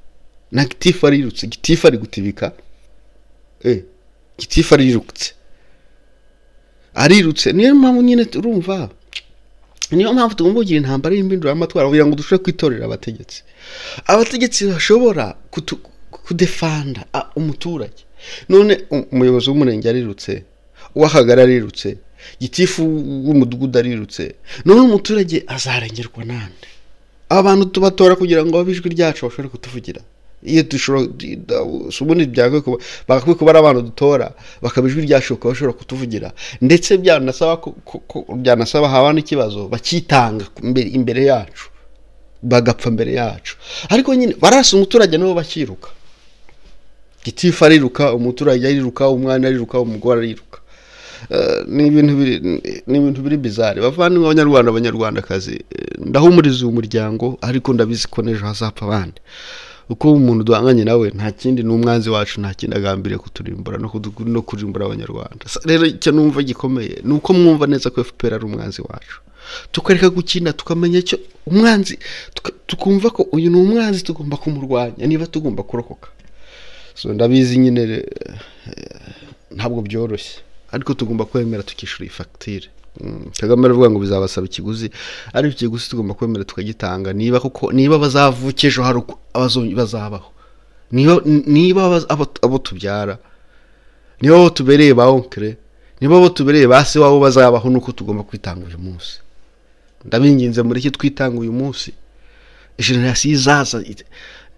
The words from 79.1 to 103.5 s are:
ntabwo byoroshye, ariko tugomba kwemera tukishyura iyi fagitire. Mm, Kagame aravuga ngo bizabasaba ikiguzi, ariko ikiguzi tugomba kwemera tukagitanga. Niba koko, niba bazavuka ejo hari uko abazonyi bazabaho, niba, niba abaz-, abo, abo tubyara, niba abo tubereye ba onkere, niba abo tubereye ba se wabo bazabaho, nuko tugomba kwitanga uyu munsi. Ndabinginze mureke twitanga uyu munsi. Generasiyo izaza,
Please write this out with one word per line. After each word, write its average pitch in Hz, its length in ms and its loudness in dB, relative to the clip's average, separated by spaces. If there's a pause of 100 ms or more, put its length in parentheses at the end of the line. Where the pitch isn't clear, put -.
ntabwo 117 280 -6
byoroshye, 110 600 -8 (300)
ariko - 220 -6
tugomba 110 300 -4
kwemera 113 380 -4
tukishyura - 420 -14
iyi 95 60 -16
fagitire. - 580 -14 (320)
Mm, - 300 -14 (100)
Kagame 120 260 2
aravuga 123 240 6
ngo 107 100 0
bizabasaba 98 460 -2
ikiguzi, 107 440 -10 (420)
ariko 139 220 -2
ikiguzi 117 340 -6
tugomba 107 260 -6
kwemera 113 300 -6
tukagitanga. 98 680 -8
Niba 117 280 -2
koko, - 320 -6
niba 143 260 4
bazavuka 139 680 0
ejo 131 160 0
hari 123 160 0
uko - 200 -10 (160)
abazonyi 123 400 -2
bazabaho, 104 580 -8 (600)
niba, 147 320 4
niba 151 600 2
abaz-, 170 240 0
abo, 147 180 -2 (160)
abo 127 160 2
tubyara, 101 600 -8 (1040)
niba 151 160 6
abo 175 140 8
tubereye 143 440 6
ba 120 180 6
onkere, 113 440 -4 (440)
niba 147 160 4
abo 180 120 8
tubereye 143 380 4
ba 127 180 6
se - 140 0
wabo 143 220 6
bazabaho, 127 500 6
nuko 127 220 -2
tugomba 104 300 -8
kwitanga 90 440 -12
uyu 85 120 -16
munsi. 90 420 -14 (840)
Ndabinginze 123 580 2
mureke 123 280 -2
twitanga 135 500 -4
uyu 113 120 -6
munsi. 135 400 -6 (840)
Generasiyo 123 560 0
izaza, 139 500 2